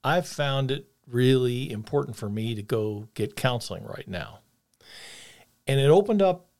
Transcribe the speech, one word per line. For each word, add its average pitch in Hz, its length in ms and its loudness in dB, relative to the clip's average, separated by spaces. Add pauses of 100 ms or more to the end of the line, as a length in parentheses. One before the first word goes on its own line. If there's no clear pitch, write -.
"I've 156 240 0
found 139 420 -2
it 139 180 -4 (200)
really 127 640 2
important 117 460 -4
for 107 120 -8
me 110 240 -4
to 104 80 -6
go 107 540 -4
get 104 200 -4
counseling 120 500 -4
right - 220 -12
now." - 320 -10 (1300)
And 139 140 2
it 139 100 4
opened 196 320 6
up 180 280 2 (100)